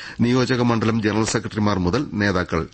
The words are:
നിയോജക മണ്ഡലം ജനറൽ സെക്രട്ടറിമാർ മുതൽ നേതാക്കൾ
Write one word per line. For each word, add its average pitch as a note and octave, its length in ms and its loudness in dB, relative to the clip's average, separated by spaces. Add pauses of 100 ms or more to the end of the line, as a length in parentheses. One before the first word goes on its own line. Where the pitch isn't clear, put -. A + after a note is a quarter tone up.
(200)
നിയോജക B2 420 2
മണ്ഡലം A2+ 400 0
ജനറൽ G#2+ 240 0
സെക്രട്ടറിമാർ G#2 540 0
മുതൽ F#2 340 0
നേതാക്കൾ F2+ 600 0